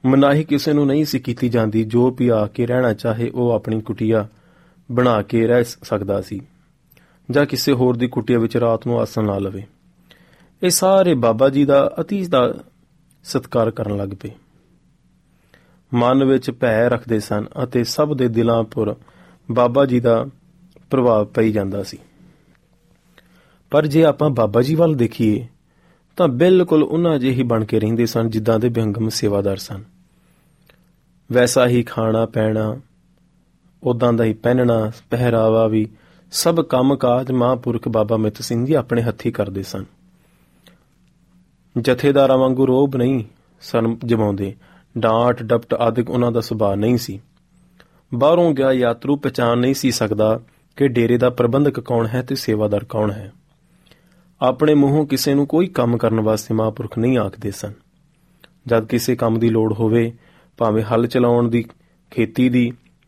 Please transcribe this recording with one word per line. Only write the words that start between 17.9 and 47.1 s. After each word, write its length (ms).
ਦੇ 120
ਦਿਲਾਂ 360
ਪੁਰ 320
ਬਾਬਾ 360
ਜੀ 140
ਦਾ 260
ਪ੍ਰਭਾਵ 340
ਪਈ 280
ਜਾਂਦਾ 300
ਸੀ। 160
ਪਰ 160
ਜੇ 180
ਆਪਾਂ 260
ਬਾਬਾ 320
ਜੀ 120
ਵੱਲ 200
ਦੇਖੀਏ, 520
ਤਾਂ 120
ਬਿਲਕੁਲ 540
ਉਹਨਾਂ 360
ਜਿਹੇ 140
ਹੀ 100
ਬਣ 220
ਕੇ 160
ਰਹਿੰਦੇ 260
ਸਨ, 240
ਜਿੱਦਾਂ 280
ਦੇ 100
ਬਿਹੰਗਮ 400
ਸੇਵਾਦਾਰ 480
ਸਨ। 260
ਵੈਸਾ 340
ਹੀ 160
ਖਾਣਾ 440
ਪੈਣਾ, 540
ਉੱਦਾਂ 300
ਦਾ 120
ਹੀ 80
ਪਹਿਨਣਾ, 580
ਪਹਿਰਾਵਾ 560
ਵੀ, 220
ਸਭ 280
ਕੰਮ 360
ਕਾਜ 360
ਮਹਾਂਪੁਰਖ 560
ਬਾਬਾ 280
ਮਿੱਤ 260
ਸਿੰਘ 240
ਜੀ 60
ਆਪਣੇ 300
ਹੱਥੀਂ 300
ਕਰਦੇ 300
ਸਨ। 220
ਜਥੇਦਾਰਾਂ 600
ਵਾਂਗੂ 280
ਰੋਹਬ 300
ਨਹੀਂ 280
ਸਨ 440
ਜਮਾਉਂਦੇ, 500
ਡਾਂਟ 440
ਡਪਟ 320
ਆਦਿਕ 360
ਉਹਨਾਂ 220
ਦਾ 80
ਸੁਭਾਅ 360
ਨਹੀਂ 220
ਸੀ। 220